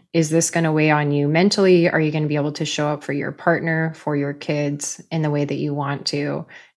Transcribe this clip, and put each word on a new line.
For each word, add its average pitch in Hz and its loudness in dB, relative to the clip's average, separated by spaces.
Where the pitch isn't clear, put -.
Is 160 2
this 165 2
gonna 165 0
weigh 156 4
on 147 2
you 143 2
mentally? 180 4
Are 165 2
you 156 2
gonna 156 -2
be 147 -2
able 147 0
to 151 -6
show 147 -2
up 147 -4
for 143 -6
your 143 -4
partner, 160 0
for 151 -4
your 143 -2
kids 147 -4
in 160 -2
the 151 0
way 147 0
that 143 -4
you 143 -4
want 143 -4
to, 143 -4